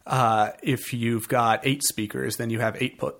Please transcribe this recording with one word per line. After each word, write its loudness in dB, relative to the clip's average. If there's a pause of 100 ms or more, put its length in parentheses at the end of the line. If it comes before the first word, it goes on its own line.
Uh, 4 (100)
if -2
you've 0
got 2
eight 2
speakers, -4
then -4
you -2
have 0
eight -4
put, -6